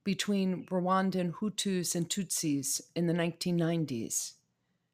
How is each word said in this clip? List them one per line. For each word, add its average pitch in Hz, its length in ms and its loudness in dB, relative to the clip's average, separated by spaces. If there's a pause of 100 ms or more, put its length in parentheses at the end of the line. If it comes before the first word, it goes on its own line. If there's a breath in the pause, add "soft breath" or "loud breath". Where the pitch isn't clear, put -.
between 190 640 0
Rwandan 185 640 2
Hutus 190 600 -2
and 170 160 0
Tutsis 151 680 -2 (160)
in 170 120 2
the 165 60 2
nineteen 170 440 0
nineties, 160 800 0 (580)